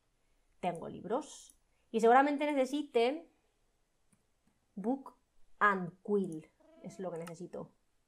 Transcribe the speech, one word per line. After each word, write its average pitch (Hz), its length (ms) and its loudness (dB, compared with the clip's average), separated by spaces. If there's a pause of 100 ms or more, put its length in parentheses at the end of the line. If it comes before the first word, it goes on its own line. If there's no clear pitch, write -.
(600)
Tengo 165 280 -6
libros. - 680 -8 (360)
Y 226 80 -2
seguramente 277 520 6
necesite 277 760 0 (1400)
book 240 420 -6 (440)
and 190 320 2 (120)
quill. 180 460 -4 (340)
Es - 160 -16
lo 185 120 -6
que 170 60 -8
necesito. 165 540 -12 (360)